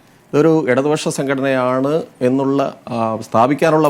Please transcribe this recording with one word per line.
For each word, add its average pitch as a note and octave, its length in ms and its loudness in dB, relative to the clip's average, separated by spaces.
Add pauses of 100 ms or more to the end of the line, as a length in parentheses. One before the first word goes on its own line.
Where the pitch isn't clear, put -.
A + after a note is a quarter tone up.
(340)
ഇതൊരു D3+ 180 4 (200)
ഇടതുപക്ഷ D3 360 0 (100)
സംഘടനയാണ് C3+ 760 -2 (360)
എന്നുള്ള, C3+ 340 0 (340)
ആ, - 20 -4 (280)
സ്ഥാപിക്കാനുള്ള D3 640 2